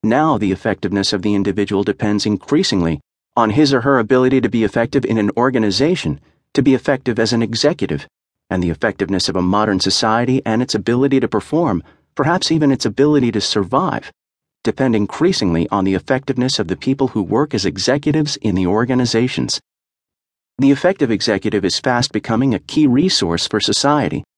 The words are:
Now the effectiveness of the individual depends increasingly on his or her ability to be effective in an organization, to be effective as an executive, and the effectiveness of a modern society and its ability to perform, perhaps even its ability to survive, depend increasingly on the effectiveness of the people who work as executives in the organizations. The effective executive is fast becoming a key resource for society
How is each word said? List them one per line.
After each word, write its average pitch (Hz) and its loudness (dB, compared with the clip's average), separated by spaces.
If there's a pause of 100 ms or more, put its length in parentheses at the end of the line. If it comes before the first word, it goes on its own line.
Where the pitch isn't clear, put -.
Now 135 2
the 98 0
effectiveness 98 -2
of 95 -4
the 104 0
individual 98 0
depends 104 -2
increasingly 98 0 (340)
on 110 2
his 139 4
or 123 2
her 135 2
ability 127 4
to 117 -2
be 113 0
effective 117 0
in 110 0
an 104 0
organization, 120 0 (340)
to 135 2
be 131 4
effective 123 -2
as 110 0
an 117 0
executive, 107 -2 (420)
and 92 -2
the 87 0
effectiveness 95 -2
of 98 -6
a 92 0
modern 98 0
society 120 0
and 117 0
its 123 -4
ability 127 0
to 127 0
perform, 110 -2 (320)
perhaps 170 0
even 147 2
its 127 -2
ability 135 2
to 104 0
survive, 113 -2 (500)
depend 120 0
increasingly 104 0
on 98 0
the 95 2
effectiveness 127 -2
of 87 -4
the 92 -4
people 135 -2
who 107 -4
work 120 0
as 101 -2
executives 147 0
in 101 -2
the 92 0
organizations. 120 0 (1000)
The 139 4
effective 143 2
executive 101 0
is 90 -2
fast 123 -2
becoming 113 0
a 87 -2
key - 0
resource 123 0
for 107 -2
society 113 0 (160)